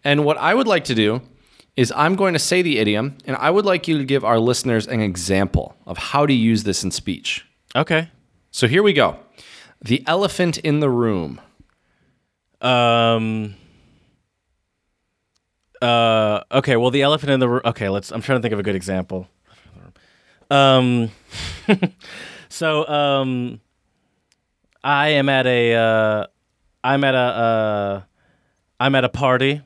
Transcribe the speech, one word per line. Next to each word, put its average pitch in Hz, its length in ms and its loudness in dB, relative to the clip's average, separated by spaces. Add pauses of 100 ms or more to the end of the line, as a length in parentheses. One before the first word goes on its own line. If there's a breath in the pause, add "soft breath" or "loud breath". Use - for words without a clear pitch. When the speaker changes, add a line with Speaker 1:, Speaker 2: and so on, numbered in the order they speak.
Speaker 1:
And 143 200 0
what 147 140 0
I 165 160 0
would 254 120 0
like 185 180 0
to 127 100 -4
do 110 280 2 (540 soft breath)
is 117 180 2
I'm 165 220 2
going 190 160 0
to 156 60 0
say 180 240 0
the 147 160 0
idiom, 110 460 0
and 135 120 -6
I 143 140 0
would 202 140 2
like 185 220 -2
you 160 120 0
to 139 60 -4
give 135 200 -2
our 113 140 2
listeners 117 480 0
an 117 140 -4
example 95 760 -2 (100)
of 90 120 -10
how 147 280 0
to 143 60 0
use 113 320 2
this 98 180 -2
in 92 80 -4
speech. - 560 -8 (280)
Speaker 2:
Okay. 160 340 -2 (420)
Speaker 1:
So - 160 -2
here 160 160 2
we 208 100 4
go. 110 260 2 (640 loud breath)
The 131 240 -2
elephant 175 520 -2
in 151 220 -2
the 143 80 0
room. 104 520 -2 (1200)
Speaker 2:
Um, 117 920 0 (2250 soft breath)
uh, 113 580 2 (100)
okay, 135 260 2
well, 120 140 2
the 139 120 0
elephant 143 280 0
in 135 100 2
the 123 80 2
roo-, 123 160 0
okay, 113 240 -4
let's, 98 220 -4
I'm 113 120 -8
trying 131 160 -2
to 110 40 -2
think 110 120 -2
of 104 40 -4
a 101 40 -4
good 101 120 -2
example. 92 540 -6 (1200 soft breath)
Um, 127 600 4 (580 loud breath)
<laughs> - 800 -4
so, 156 400 -2
um, 131 720 -2 (1200)
I 143 260 0
am 143 200 2
at 131 180 2
a, 120 280 2
uh, 110 520 2 (600)
I'm 139 180 2
at 135 100 2
a, 131 40 2
uh, 107 840 -2 (760)
I'm 135 160 2
at 127 100 4
a 123 40 0
party 135 580 0